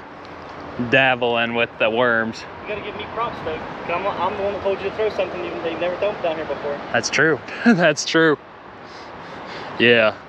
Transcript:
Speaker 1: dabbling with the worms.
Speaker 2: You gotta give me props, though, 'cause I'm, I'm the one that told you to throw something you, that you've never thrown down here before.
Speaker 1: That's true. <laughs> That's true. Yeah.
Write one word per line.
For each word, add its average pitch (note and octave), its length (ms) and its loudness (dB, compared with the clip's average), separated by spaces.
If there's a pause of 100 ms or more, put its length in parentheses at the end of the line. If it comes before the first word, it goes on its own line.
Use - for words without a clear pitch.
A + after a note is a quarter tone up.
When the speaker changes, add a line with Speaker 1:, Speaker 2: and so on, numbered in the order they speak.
(920)
Speaker 1:
dabbling A#2+ 640 4
with A#2 140 2 (100)
the A2+ 120 4
worms. A2+ 520 2 (200)
Speaker 2:
You - 60 -12
gotta G#3 120 -6
give G3+ 160 -10
me G#3 160 -8
props, A#3+ 320 -4
though, D#3+ 140 -4
'cause - 320 -10
I'm, E3+ 160 -2
I'm F#3+ 320 0
the G3 60 -2
one G3+ 100 0
that F#3 80 -6
told G3 180 0
you F#3+ 80 -4
to - 80 -6
throw G#3+ 140 2
something F3 340 -2
you, E3+ 60 -6
that E3+ 220 -4
you've D#3+ 80 -8
never F3 160 0
thrown G3+ 260 0
down D#3+ 140 0
here D#3 100 -6
before. C#3+ 260 -4 (200)
Speaker 1:
That's A#2 180 0
true. D3 280 4 (140)
<laughs> - 140 -4
That's E3+ 400 4
true. D#3+ 320 4 (1400)
Yeah. A#2 380 6 (120)